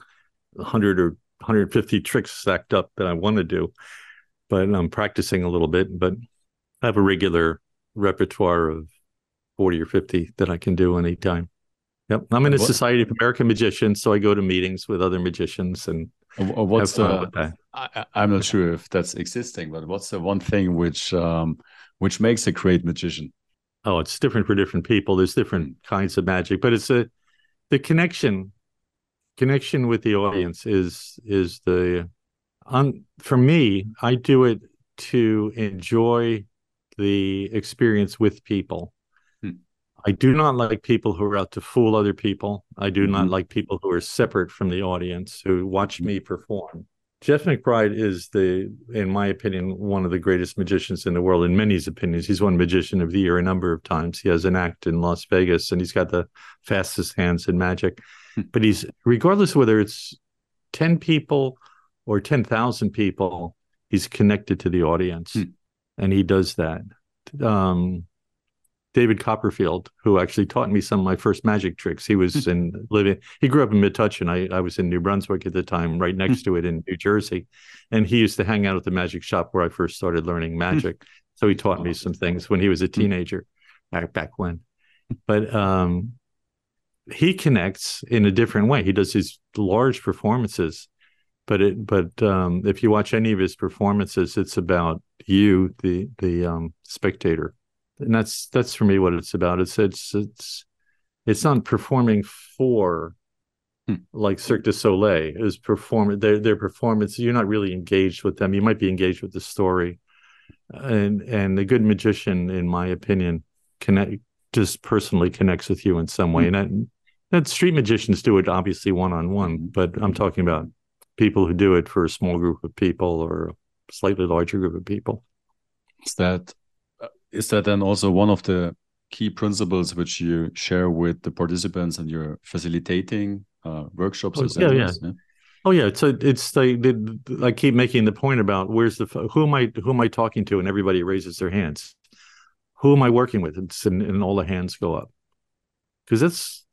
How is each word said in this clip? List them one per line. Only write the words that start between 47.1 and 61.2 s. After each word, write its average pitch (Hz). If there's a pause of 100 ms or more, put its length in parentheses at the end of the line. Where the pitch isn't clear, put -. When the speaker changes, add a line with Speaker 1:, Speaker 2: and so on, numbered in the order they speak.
Speaker 1:
Jeff 147
McBride 117
is 98
the, 95 (200)
in 101
my 101
opinion, 95
one 98
of 85
the 92
greatest 87
magicians 92
in 87
the 87
world, 90
in 87
many's 101
opinions. 85
He's 98
won 95
Magician 90
of 82
the 98
Year 90
a 87
number 90
of 82
times. 85
He 98
has 85
an 92
act 87
in 85
Las 87
Vegas, 90
and 90
he's 90
got 90
the 87 (380)
fastest -
hands 87
in 87
magic. 90 (340)
Speaker 2:
Hmm. 110 (100)
Speaker 1:
But 113
he's, 107 (200)
regardless 170
of 143
whether 110
it's - (560)
ten 165
people 143 (500)